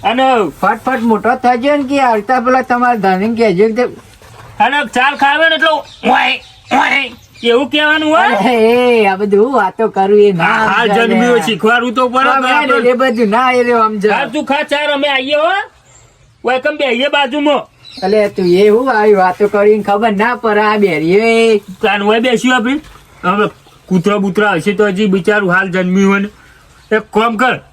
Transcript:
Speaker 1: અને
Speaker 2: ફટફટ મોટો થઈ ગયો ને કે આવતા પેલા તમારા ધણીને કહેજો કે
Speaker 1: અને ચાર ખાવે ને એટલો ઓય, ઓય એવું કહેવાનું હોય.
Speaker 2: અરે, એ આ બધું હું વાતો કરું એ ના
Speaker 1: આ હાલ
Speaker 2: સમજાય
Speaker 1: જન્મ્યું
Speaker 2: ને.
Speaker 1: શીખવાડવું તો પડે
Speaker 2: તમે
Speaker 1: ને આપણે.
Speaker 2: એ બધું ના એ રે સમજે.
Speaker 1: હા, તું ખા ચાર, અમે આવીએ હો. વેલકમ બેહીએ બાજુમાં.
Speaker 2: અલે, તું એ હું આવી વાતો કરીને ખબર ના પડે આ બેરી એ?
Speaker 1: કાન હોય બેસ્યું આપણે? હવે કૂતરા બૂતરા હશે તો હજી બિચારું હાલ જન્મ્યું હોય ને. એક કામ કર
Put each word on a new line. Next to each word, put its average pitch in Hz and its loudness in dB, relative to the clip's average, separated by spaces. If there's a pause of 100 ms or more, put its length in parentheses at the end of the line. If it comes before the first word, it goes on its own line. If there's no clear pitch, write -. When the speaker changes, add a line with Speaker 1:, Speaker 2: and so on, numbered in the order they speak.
Speaker 1:
અને 240 0 (380)
Speaker 2:
ફટફટ 226 -2
મોટો 220 0
થઈ 254 0
ગયો 285 0
ને 285 -2
કે 277 -2
આવતા 240 0
પેલા 254 0
તમારા 247 0
ધણીને 196 -2
કહેજો 214 2
કે 247 0 (760)
Speaker 1:
અને 254 2 (160)
ચાર 269 0
ખાવે 302 2
ને 320 0
એટલો 311 2 (320)
ઓય, - 0 (320)
ઓય 277 0 (320)
એવું 233 2
કહેવાનું 302 0
હોય. 339 2
Speaker 2:
અરે, 233 2
એ 208 2
આ 190 0
બધું 202 2
હું 277 -4
વાતો 214 0
કરું 202 2
એ 208 6
ના 170 -2
Speaker 1:
આ 220 0
હાલ 220 0
Speaker 2:
સમજાય 233 2
Speaker 1:
જન્મ્યું 233 2
Speaker 2:
ને. 220 0
Speaker 1:
શીખવાડવું 226 0
તો 254 0
પડે 254 0
Speaker 2:
તમે 262 0
Speaker 1:
ને 254 0
આપણે. 254 0
Speaker 2:
એ 254 2
બધું 240 0
ના 247 0
એ 247 0
રે 240 0
સમજે. 220 0
Speaker 1:
હા, 240 -2
તું 254 -6
ખા 285 -2
ચાર, 294 -4
અમે 285 -2
આવીએ 269 -2
હો. 311 0 (920)
વેલકમ 262 -2
બેહીએ 269 -2
બાજુમાં. 285 0 (420)
Speaker 2:
અલે, 202 0
તું 196 -4
એ 185 4
હું 247 2
આવી 214 2
વાતો 185 2
કરીને 208 2
ખબર 202 0
ના 220 -2
પડે 220 -2
આ 214 0
બેરી 165 0
એ? 226 2
Speaker 1:
કાન 202 -4
હોય 214 2
બેસ્યું 247 0
આપણે? 254 -2 (440)
હવે 202 0 (400)
કૂતરા 185 0
બૂતરા 202 -2
હશે 202 -2
તો 208 0
હજી 202 -2
બિચારું 196 0
હાલ 190 0
જન્મ્યું 185 0
હોય 196 0
ને. 202 -4 (640)
એક 214 0
કામ 220 -2
કર 196 -2 (140)